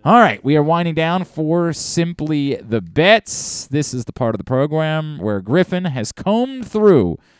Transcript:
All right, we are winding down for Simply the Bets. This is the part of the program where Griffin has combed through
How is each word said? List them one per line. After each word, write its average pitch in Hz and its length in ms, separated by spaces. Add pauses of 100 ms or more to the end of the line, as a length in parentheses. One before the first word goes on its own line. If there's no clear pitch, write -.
All 165 140
right, 113 220
we 143 140
are 151 60
winding 165 320
down 165 300
for 165 500
Simply 151 840
the 113 240
Bets. 160 840
This 143 260
is 127 140
the - 60
part 113 220
of 104 40
the - 60
program 151 720
where 101 240
Griffin 180 420
has 131 280
combed 247 540
through 165 520 (220)